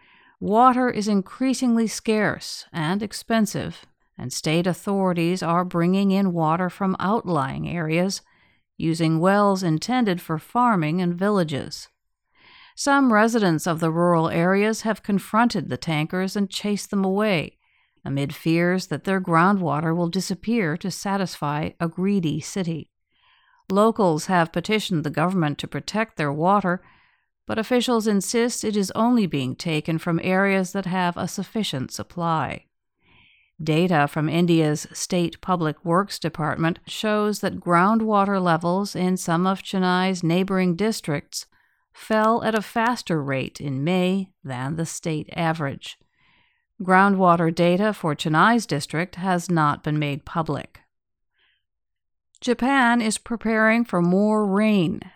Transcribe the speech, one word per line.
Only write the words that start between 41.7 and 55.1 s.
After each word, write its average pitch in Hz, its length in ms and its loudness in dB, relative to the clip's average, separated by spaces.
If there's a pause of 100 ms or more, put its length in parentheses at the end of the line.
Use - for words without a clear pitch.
fell 220 520 0
at 220 100 0
a 214 80 -2
faster 220 600 -2
rate 135 380 -6
in 139 240 -4
May 185 460 0 (120)
than 135 340 -6
the 165 100 -4
state 156 500 -6
average. 160 640 -4 (840)
Groundwater 185 720 4
data 180 380 2
for 165 220 -2
Chennai's 185 500 2
district 156 520 -4
has 180 340 -2
not 151 340 2
been 151 140 -2
made 147 260 -4
public. - 560 -6 (1600)
Japan 240 640 2
is 214 160 -2
preparing 220 640 2
for 180 160 0
more 208 460 4
rain 196 540 2 (160)